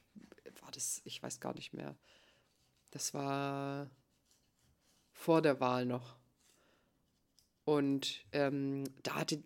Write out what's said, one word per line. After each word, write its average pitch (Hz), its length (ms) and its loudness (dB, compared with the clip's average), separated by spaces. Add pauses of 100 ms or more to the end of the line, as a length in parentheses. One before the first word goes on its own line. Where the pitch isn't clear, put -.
(640)
war - 100 -18
das, - 320 -4
ich - 180 -10
weiß - 180 -6
gar - 140 -4
nicht - 200 -12
mehr, - 220 -8 (960)
das - 220 -6
war 139 760 -2 (1200)
vor 160 300 6
der 139 180 4
Wahl 127 260 4
noch. 123 300 -4 (1500)
Und, 139 680 2
ähm, 139 520 0 (180)
da 143 140 -4
hatte, 151 300 -2